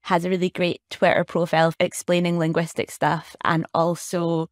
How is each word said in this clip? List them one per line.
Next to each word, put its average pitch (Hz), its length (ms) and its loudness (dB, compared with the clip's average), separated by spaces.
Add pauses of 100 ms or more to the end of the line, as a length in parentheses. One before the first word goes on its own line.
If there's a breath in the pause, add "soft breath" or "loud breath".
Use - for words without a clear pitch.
has 175 220 0
a 185 60 -2
really 185 200 0
great 175 300 -2 (100)
Twitter - 340 2
profile 165 560 2
explaining 175 580 0
linguistic 165 520 -2
stuff 156 520 -4
and 165 320 0
also 165 760 -2